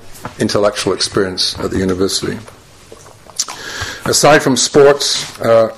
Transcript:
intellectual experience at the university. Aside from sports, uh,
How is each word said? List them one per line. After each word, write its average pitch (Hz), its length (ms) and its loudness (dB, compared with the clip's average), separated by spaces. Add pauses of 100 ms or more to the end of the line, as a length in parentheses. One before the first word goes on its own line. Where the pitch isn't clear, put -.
(400)
intellectual 104 520 0
experience 92 640 -4
at 92 140 -6
the 92 60 -4
university. 95 600 -2 (1700)
Aside 147 400 4
from 131 140 0
sports, - 840 2
uh, 113 380 2